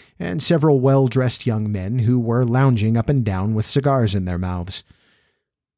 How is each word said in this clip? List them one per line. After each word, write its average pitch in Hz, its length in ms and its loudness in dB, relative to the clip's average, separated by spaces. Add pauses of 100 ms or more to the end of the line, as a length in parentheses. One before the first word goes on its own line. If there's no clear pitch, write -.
(200)
and 175 220 -6
several 151 380 2
well-dressed 131 680 2
young 107 260 -2
men 101 280 -4
who 123 200 2
were 117 240 0
lounging 117 540 2
up 117 100 0
and 139 160 2
down 98 300 -2
with 107 140 -2
cigars 131 480 0
in 92 100 -2
their 90 140 -4
mouths. 90 440 -6 (960)